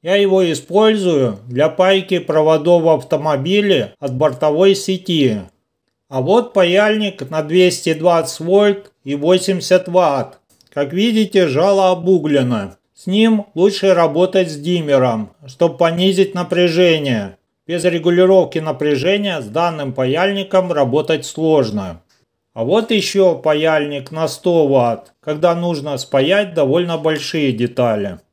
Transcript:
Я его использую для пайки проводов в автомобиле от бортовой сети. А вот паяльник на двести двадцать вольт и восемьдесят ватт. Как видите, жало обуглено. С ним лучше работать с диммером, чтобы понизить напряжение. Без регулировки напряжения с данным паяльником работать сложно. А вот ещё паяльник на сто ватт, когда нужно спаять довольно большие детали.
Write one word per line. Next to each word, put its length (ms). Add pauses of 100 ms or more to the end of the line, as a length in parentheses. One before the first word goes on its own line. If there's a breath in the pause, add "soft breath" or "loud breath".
Я 140
его 340
использую 960
для 200
пайки 520
проводов 640
в 60
автомобиле 1080
от 140
бортовой 640
сети. 680 (680)
А 120
вот 320
паяльник 800
на 100
двести 520
двадцать 460
вольт 520 (120)
и 120
восемьдесят 720
ватт. 500 (340)
Как 220
видите, 540
жало 420
обуглено. 840 (180)
С 140
ним 480
лучше 400
работать 560
с 60
диммером, 760 (160)
чтобы 300
понизить 580
напряжение. 1000 (340)
Без 140
регулировки 720
напряжения 800
с 60
данным 480
паяльником 800
работать 520
сложно. 760 (520)
А 120
вот 260
ещё 440
паяльник 760
на 160
сто 400
ватт, 540
когда 340
нужно 420
спаять 560
довольно 440
большие 560
детали. 680 (140)